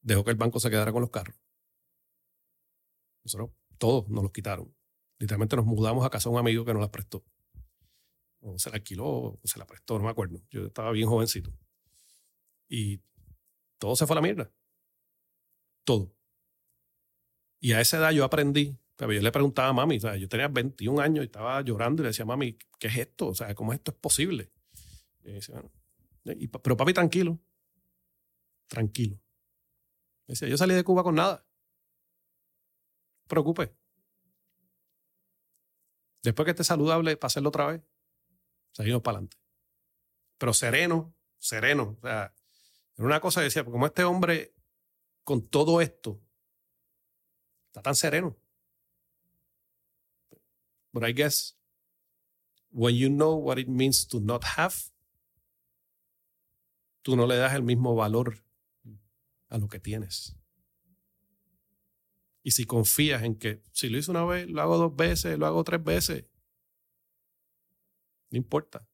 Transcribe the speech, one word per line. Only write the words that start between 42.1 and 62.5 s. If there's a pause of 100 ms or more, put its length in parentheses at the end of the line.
era
una
cosa
que
decía,
"Como
este
hombre (720)
con
todo
esto (1500)
está
tan
sereno." (2500)
But
I
guess, (1120)
when
you
know
what
it
means
to
not (140)
have, (2250)
tú
no
le
das
el
mismo
valor (1040)
a
lo
que
tienes. (2000)
Y